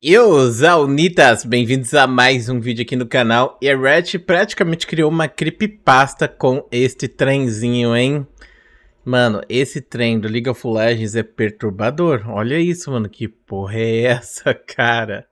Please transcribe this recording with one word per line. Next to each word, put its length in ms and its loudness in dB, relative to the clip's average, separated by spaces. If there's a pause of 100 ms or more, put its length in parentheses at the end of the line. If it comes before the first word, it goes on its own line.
E 160 4
os 380 4
Zaunitas, 880 4
bem-vindos 480 -2
a 140 6
mais 420 2
um 100 -2
vídeo 240 -6
aqui 140 -6
no 100 -4
canal. 540 0
E 80 0
a 80 2
Riot 440 0
praticamente 680 -2
criou 240 0
uma 180 -2
creepypasta 960 0
com 460 -2
este 340 -2
trenzinho, 880 -2
hein? 320 0 (800)
Mano, 420 0
esse 360 -4
trem 360 -2
do 80 -6
League 220 -4
of 180 -6
Legends 480 -2
é 80 -2
perturbador. 1040 -2
Olha 300 -4
isso, 320 -4
mano, 200 -4
que 180 -10
porra 500 -10
é 260 0
essa, 520 -2
<laughs> 100 -20
cara? 640 -2